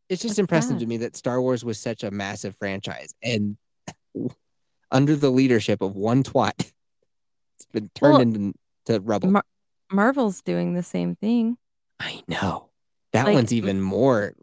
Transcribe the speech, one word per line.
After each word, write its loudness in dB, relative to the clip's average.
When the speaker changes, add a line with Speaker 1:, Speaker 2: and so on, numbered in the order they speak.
Speaker 1:
It's -4
just -6
Speaker 2:
That's -2
Speaker 1:
impressive 2
Speaker 2:
sad. -2
Speaker 1:
to -4
me -4
that -8
Star -2
Wars 0
was -4
such -8
a -6
massive -8
franchise, -8
and -2
<laughs> -10
under 4
the 4
leadership 4
of -4
one 2
twat, 0
<laughs> -
it's -16
been -6
turned 6
Speaker 2:
Well, 8
Speaker 1:
into, 0
to 0
rubble. 0
Speaker 2:
Mar-, 2
Marvel's 0
doing -2
the -4
same -6
thing. -2
Speaker 1:
I -10
know. -4
That 2
Speaker 2:
Like, 4
Speaker 1:
one's 2
Speaker 2:
m- 0
Speaker 1:
even -2
more 2